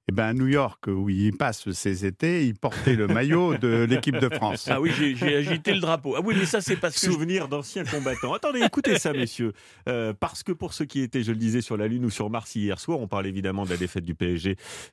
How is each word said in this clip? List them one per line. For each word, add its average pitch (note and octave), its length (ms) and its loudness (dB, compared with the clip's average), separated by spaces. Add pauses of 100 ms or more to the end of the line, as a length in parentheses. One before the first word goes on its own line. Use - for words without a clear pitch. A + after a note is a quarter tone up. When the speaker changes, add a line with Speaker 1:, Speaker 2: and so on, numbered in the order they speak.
Speaker 1:
eh G2 40 0
ben, G#2+ 140 2
à A2 80 0
New C3 140 2
York, C3+ 400 0
où G2 240 0
il G2+ 260 2
passe A#2 320 -2
ses F#2+ 340 -2
étés, D#3 440 0
il A2 80 0
portait B2+ 400 2
le G#2+ 100 2
maillot C#3 540 4
de A#2 260 4
Speaker 2:
<laughs> - 20 4
Speaker 1:
l'équipe C3 300 2
de C3 100 2
France. A2+ 400 -2
Speaker 2:
Ah C3+ 140 2
oui, E3 160 2
j'ai, C#3+ 160 2
j'ai C#3+ 220 2
agité D#3 360 0
le G3 80 2
drapeau. D#3 380 0
Ah E3 60 0
oui, A3 120 0
mais F#3+ 120 2
ça, G#3 140 0
c'est F#3 160 0
parce E3 220 -2
que F3+ 120 2
Speaker 3:
Souvenir E3 360 0
d'anciens D3 360 -4
combattants. C3 500 -2
Attendez, B3 280 0
écoutez A3+ 360 2
ça, D#3 160 0
messieurs. A#2 400 -2 (340)
Euh, A#2 320 0
parce - 220 -4
que F#3+ 100 -4
pour E3+ 220 -6
ceux D#3 120 -4
qui C#3 160 -4
étaient, B2+ 200 -2
je A2 100 0
le A2 60 0
disais, A2+ 240 0
sur A2 160 -4
la G#2+ 100 0
Lune B2 180 0
ou A2+ 40 2
sur G#2 220 -4
Mars A2+ 240 -6
hier G2+ 240 -2
soir, D#3+ 200 -4
on G#2+ 80 -6
parle G2 200 -2
évidemment G2 380 -2
de F#2 40 -2
la F2 80 -2
défaite F2+ 260 -4
du E2 120 -4
P F2+ 180 0
S E2 80 -2
G F#2+ 140 0 (380)